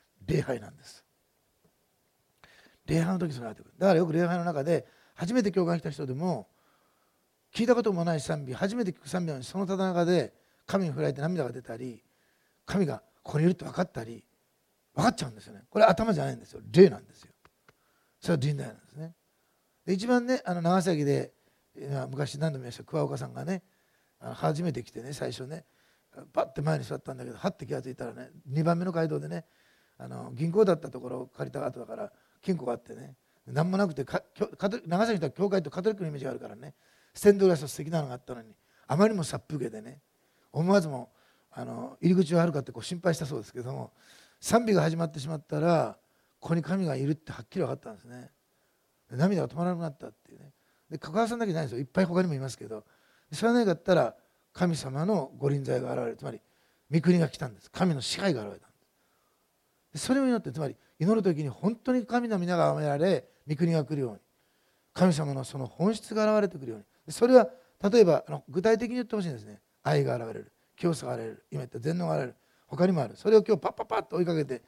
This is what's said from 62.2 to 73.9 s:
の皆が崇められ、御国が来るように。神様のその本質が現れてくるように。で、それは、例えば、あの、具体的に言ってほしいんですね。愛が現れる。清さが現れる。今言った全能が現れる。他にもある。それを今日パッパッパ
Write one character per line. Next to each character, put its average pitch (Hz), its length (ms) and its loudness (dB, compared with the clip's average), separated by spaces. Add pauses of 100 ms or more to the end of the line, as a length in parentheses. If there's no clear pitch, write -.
の 214 120 0
皆 175 160 0
が 156 160 4
崇 147 80 -2
め 151 80 0
ら 143 100 0
れ、 165 300 2 (200)
御 151 80 -4
国 170 180 2
が 156 100 2
来 151 120 -6
る 143 60 -2
よ 120 100 -4
う - 20 -12
に。 98 60 -16 (760)
神 180 200 4
様 143 200 -2
の 131 100 -6
そ - 140 -12
の 127 100 -6
本 202 280 0
質 - 200 -12
が 214 180 2
現 214 80 4
れ 202 80 2
て 175 80 -12
く 139 80 -14
る 117 60 -6
よ 110 60 -10
う - 20 -16
に。 101 60 -20 (200)
で、 156 60 -12
そ 233 160 4
れ 254 80 10
は、 226 140 10 (420)
例 240 80 8
え 214 60 10
ば、 160 220 6
あ 156 40 -14
の、 147 180 -8
具 143 120 -4
体 220 160 4
的 233 120 -4
に 240 60 -6
言 247 80 -2
っ 220 40 -10
て - 80 -6
ほ 208 60 -2
し 180 40 -4
い 170 40 -4
ん 143 40 -6
で 117 60 -10
す 107 60 -16
ね。 104 160 -20 (220)
愛 147 200 2
が 127 120 0
現 117 120 -6
れ 110 60 -10
る。 - 180 -14 (240)
清 175 180 0
さ 147 140 -6
が 123 80 -4
現 117 60 -6
れ 113 60 -8
る。 - 240 -14
今 147 80 -6
言 127 80 -8
っ - 20 -20
た 131 100 -12
全 156 180 -2
能 175 100 -4
が 160 80 0
現 151 60 0
れ 127 60 -4
る。 - 80 -14 (320)
他 143 180 2
に 190 60 4
も 165 100 0
あ 120 60 -2
る。 - 80 -16
そ - 140 -2
れ 220 80 10
を 208 60 8
今 214 120 2
日 - 40 2
パ - 100 -2
ッ - 40 -2
パ - 100 -8
ッ - 20 -8
パ - 120 -4